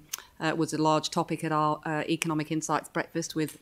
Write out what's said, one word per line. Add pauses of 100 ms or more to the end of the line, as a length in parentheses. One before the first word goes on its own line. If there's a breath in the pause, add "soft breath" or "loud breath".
(400 loud breath)
uh,
was
a
large
topic
at
our,
uh,
Economic
Insights
breakfast
with,